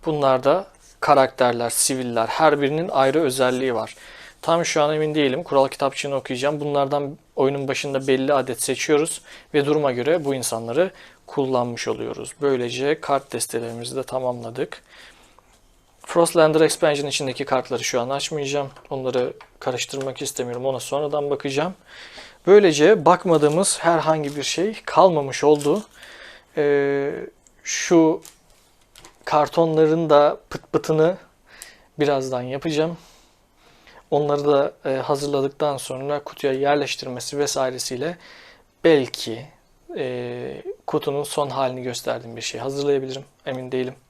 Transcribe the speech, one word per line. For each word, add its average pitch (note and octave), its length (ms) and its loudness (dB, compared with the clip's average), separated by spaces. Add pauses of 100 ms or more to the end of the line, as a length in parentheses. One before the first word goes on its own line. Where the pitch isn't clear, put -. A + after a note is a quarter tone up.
Bunlar C#3 380 2
da D#3+ 240 2 (320)
karakterler, B2 680 2
siviller, A#2+ 580 -2
her D3 340 4
birinin D3+ 280 0
ayrı C3+ 320 2
özelliği B2+ 540 0
var. A2 200 -6 (460)
Tam E3 240 0
şu - 180 0
an D3+ 120 0
emin D#3 200 -2
değilim. C3 280 0
Kural C3+ 240 2
kitapçığını C#3 480 -4
okuyacağım. C3 440 -2
Bunlardan C#3+ 580 -2 (180)
oyunun C#3 320 0
başında C3+ 400 -4
belli C3+ 260 2
adet C3 280 -2
seçiyoruz D3 600 0 (320)
ve C#3+ 120 2
duruma D3 260 2
göre C#3 340 0
bu C#3 100 0
insanları A#2+ 560 -2 (360)
kullanmış B2 600 -2
oluyoruz. A2+ 540 -8
Böylece C3+ 600 -2
kart C#3 320 -2
destelerimizi A#2 640 -6
de C3 80 -4
tamamladık. B2 800 -6 (1200)
Frostlander D#3+ 560 4
Expansion D3 460 2
içindeki C3 380 -4
kartları B2+ 380 -2
şu - 180 -2
an B2 80 -6
açmayacağım. C#3 600 -4 (200)
Onları C3 440 -2 (260)
karıştırmak C3 640 -6
istemiyorum. B2 440 -6
Ona C3 140 -2
sonradan C#3+ 500 -4
bakacağım. C#3+ 440 -2 (760)
Böylece F3 580 8
bakmadığımız E3 720 4
herhangi D#3 560 2
bir C#3+ 80 -6
şey G3+ 420 -4
kalmamış D3+ 580 2
oldu. D3 400 4 (720)
Ee, C#3+ 540 0 (520)
şu E3 580 4 (1040)
kartonların D#3 840 2
da D3 280 6 (120)
pıt - 240 -12
pıtını D#3+ 440 2 (840)
birazdan C3 420 0
yapacağım. D3+ 560 -4 (1120)
Onları C#3+ 340 0
da, C#3+ 280 4 (120)
e, D3 40 -2
hazırladıktan C#3 880 -2
sonra C#3 460 -6
kutuya - 300 -4
yerleştirmesi C#3 880 -2
vesairesiyle C3+ 760 -4 (680)
belki, C3 600 2 (520)
e, B2 640 -8 (240)
kutunun D3 360 -4
son C#3+ 260 -4
halini B2+ 340 -4
gösterdiğim A#2+ 520 -8
bir A2+ 60 -12
şey - 200 -8
hazırlayabilirim. C3+ 600 -2 (220)
Emin C3 260 -8
değilim. B2+ 240 -4 (140)